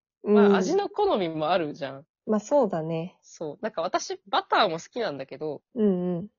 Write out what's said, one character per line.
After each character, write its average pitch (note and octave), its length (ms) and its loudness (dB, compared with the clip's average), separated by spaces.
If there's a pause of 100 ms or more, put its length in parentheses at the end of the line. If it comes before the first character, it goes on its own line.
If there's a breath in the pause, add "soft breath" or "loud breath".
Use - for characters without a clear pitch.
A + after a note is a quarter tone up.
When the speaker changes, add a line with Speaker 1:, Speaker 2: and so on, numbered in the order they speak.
(240)
Speaker 1:
う G#3 80 -2
ん。 G#3 40 6
Speaker 2:
ま G3+ 200 8
あ、 - 20 4
味 A3+ 180 2
の G4+ 140 0
好 G4 280 2
み F3 120 0
も D#3 220 -2
あ F#3+ 60 4
る D3 160 -2
じ C#3+ 120 -8
ゃ C3+ 80 -8
ん。 C#3 120 -16 (200)
Speaker 1:
ま G#3+ 120 0
あ、 - 20 -2
そ C4+ 260 2
う G3 40 -2
だ D#3+ 140 -4
ね。 E3 400 -6
Speaker 2:
そ D3+ 300 -12
う。 - 80 -18
な A3 80 -6
ん - 20 -6
か、 E3 100 -4
私、 E4 460 -6
バ D4 160 -2
タ G4+ 140 0
ー A3+ 120 4
も D#3+ 80 -4
好 - 120 -14
き B3 100 -8
な G3 120 -2
ん C#3+ 60 -8
だ C3+ 80 -10
け C#3 120 -14
ど、 D3 260 -8 (100)
Speaker 1:
う A3+ 100 0
ん、 F3+ 340 0
う F3 40 -6
ん。 G#3 60 -12 (120)